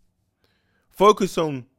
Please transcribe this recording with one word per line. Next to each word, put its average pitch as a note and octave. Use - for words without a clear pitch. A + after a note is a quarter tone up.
Focus G3+
on D3